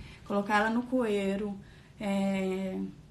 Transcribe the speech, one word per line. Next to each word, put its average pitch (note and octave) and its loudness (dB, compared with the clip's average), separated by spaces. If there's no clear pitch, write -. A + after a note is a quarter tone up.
Colocar G3+ 2
ela G#3+ 6
no A#3+ 2
coeiro, G#3 0
é, F#3+ 0